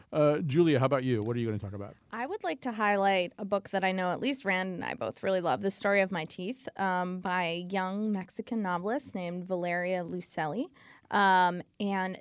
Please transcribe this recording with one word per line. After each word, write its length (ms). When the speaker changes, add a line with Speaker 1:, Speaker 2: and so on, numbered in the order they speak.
Speaker 1:
Uh, 240
Julia, 420
how 60
about 180
you? 160
What 160
are 60
you 60
gonna 120
talk 140
about? 240
Speaker 2:
I 120
would 200
like 160
to 100
highlight 680
a 60
book 280
that 120
I 80
know 220
at 80
least 240
Rand 300
and 100
I 80
both 280
really 200
love, 220
The 80
Story 280
of 140
My 100
Teeth, 460
um, 400
by 240
a 260
young 440
Mexican 480
novelist 540
named 280
Valeria 640
Lucelli. 640
Um, 500
and 420